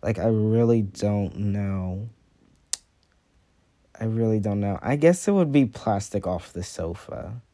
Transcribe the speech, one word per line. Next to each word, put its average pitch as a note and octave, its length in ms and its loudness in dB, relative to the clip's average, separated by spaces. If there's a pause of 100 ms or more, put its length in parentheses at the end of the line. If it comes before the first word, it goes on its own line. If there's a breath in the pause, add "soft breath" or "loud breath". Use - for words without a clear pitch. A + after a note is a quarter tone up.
Like, A2+ 160 -2
I G2 80 2
really A2+ 540 4
don't G2+ 560 -2
know. G2 720 -4 (1900)
I - 60 -4
really A2 340 2
don't G2+ 200 0
know. G2+ 220 -2
I C3 140 0
guess E3 320 4
it G3+ 40 2
would F3+ 200 2
be C#3 140 6
Plastic G2+ 640 -2
Off F2+ 260 -6
the F2 100 -6
Sofa. F2 800 -10 (120)